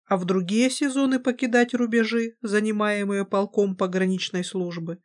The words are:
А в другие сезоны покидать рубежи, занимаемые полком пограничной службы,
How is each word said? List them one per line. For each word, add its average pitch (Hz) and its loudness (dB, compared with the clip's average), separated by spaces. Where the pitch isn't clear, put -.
А 196 0
в 180 -2
другие 190 2
сезоны 269 0
покидать 247 2
рубежи, 226 0
занимаемые 208 0
полком 196 0
пограничной 185 -2
службы, 170 -6